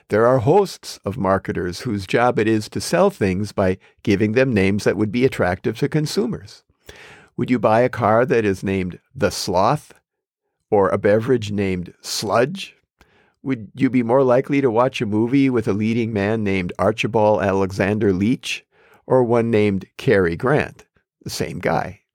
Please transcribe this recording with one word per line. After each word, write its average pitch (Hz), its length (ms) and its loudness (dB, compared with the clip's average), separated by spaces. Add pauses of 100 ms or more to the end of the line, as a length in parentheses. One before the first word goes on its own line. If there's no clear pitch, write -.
There 107 160 2
are 127 140 4
hosts 175 680 0
of 98 100 -6
marketers 95 640 -2
whose 101 260 -6
job 120 320 2
it 107 80 2
is 110 220 0
to - 120 -8
sell 190 300 2
things 101 400 -2
by 95 260 0 (240)
giving 107 300 2
them 131 200 2
names 98 320 2
that 113 140 0
would 104 140 -2
be 123 140 0
attractive 101 520 -2
to 143 120 -2
consumers. 156 760 -4 (760)
Would 123 140 -2
you 123 80 0
buy 110 220 4
a 123 80 2
car 113 360 2
that 117 200 0
is 98 180 -2
named 95 360 -4 (160)
the 101 140 0
Sloth 101 640 -2 (800)
or 98 180 4
a 104 80 -2
beverage 107 540 0
named 95 500 -4
Sludge? 117 760 -4 (680)
Would 120 340 -8
you 131 140 0
be 123 140 0
more 123 200 2
likely 135 380 2
to 131 100 2
watch 123 300 0
a 123 40 -2
movie 117 440 2
with 120 180 0
a 107 60 0
leading 110 400 -2
man 107 320 -2
named 95 340 -2
Archibald 107 640 2
Alexander 98 720 0
Leach 101 520 -2 (400)
or 131 160 4
one 117 280 2
named 104 360 2 (120)
Cary 92 400 2
Grant? 127 480 -2 (380)
The - 60 -10
same - 300 -8
guy. - 420 -4 (140)